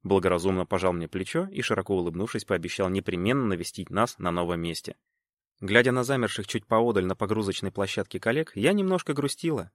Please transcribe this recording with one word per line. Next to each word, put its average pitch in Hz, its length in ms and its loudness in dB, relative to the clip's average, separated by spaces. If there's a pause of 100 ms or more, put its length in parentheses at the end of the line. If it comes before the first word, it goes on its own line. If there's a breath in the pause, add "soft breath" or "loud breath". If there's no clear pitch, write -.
благоразумно 92 600 2
пожал 92 280 0
мне 82 140 -4
плечо 165 440 -4
и, 165 100 -6
широко 98 340 0
улыбнувшись, 90 500 -4
пообещал 92 440 -2
непременно 98 560 0
навестить 90 440 -4
нас 110 300 0
на 90 120 -2
новом 87 300 -2
месте. 85 340 -6 (680)
Глядя 113 300 4
на 127 120 2
замерших 117 440 -2
чуть - 180 -4
поодаль 113 400 4
на 92 100 0
погрузочной 101 560 -2
площадке 98 480 -4
коллег, 143 360 -2
я 131 180 4
немножко 185 400 0
грустила. 139 600 -2